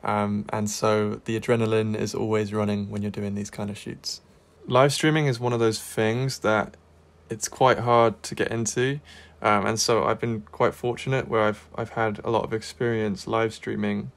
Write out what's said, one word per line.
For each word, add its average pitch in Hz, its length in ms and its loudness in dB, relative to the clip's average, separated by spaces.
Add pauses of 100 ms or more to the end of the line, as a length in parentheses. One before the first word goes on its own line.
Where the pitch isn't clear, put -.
um, 104 460 0
and 104 180 -2
so 107 560 0
the 110 160 -2
adrenaline 110 560 2
is 107 180 -4
always 107 380 0
running 104 380 -2
when 104 100 -6
you're 104 100 -2
doing 101 240 -6
these 101 140 -6
kind 104 220 -8
of 98 80 -10
shoots. - 420 -10 (460)
Live 131 260 6
streaming 156 320 2
is 123 160 0
one 123 140 0
of 117 40 0
those 113 220 2
things 120 600 -2
that 107 360 0 (540)
it's - 180 -8
quite 131 300 4
hard 117 460 4
to - 100 -10
get - 140 0
into, 123 520 -2 (400)
um, 104 240 4
and 104 160 0
so 110 240 4
I've 113 160 0
been 113 220 -2
quite - 320 0
fortunate 123 540 -2
where 110 120 0
I've, 107 340 0
I've 110 160 -6
had 110 340 -2
a 113 60 -2
lot 113 140 2
of - 80 -6
experience 110 760 -2
live 113 280 0
streaming 104 640 -4